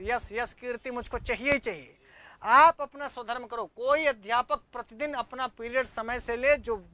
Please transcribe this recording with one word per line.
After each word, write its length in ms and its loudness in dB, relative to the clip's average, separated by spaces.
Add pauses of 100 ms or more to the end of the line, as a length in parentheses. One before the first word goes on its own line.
यस, 280 -4
यस, 220 -6
कीर्ति 380 -10
मुझको 280 -8
चाहिए 320 -2
ही 80 4
चाहिए। 380 -10 (460)
आप 380 8
अपना 260 -10
स्वधर्म 380 -8
करो। 220 -6
कोई 380 0
अध्यापक 560 0 (120)
प्रतिदिन 420 -8
अपना 340 -6
पीरियड 380 -4
समय 320 -6
से 180 -6
ले, 200 4
जो 180 -4 (180)